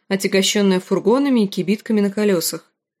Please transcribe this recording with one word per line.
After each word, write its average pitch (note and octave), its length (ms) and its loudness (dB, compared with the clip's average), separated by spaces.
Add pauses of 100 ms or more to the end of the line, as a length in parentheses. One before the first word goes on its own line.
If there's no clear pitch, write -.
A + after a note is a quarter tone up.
отягощенная F#3+ 720 0
фургонами A3+ 600 0
и G3 80 2
кибитками G#3 520 -2
на G3+ 80 0
колесах. G3 640 -2 (300)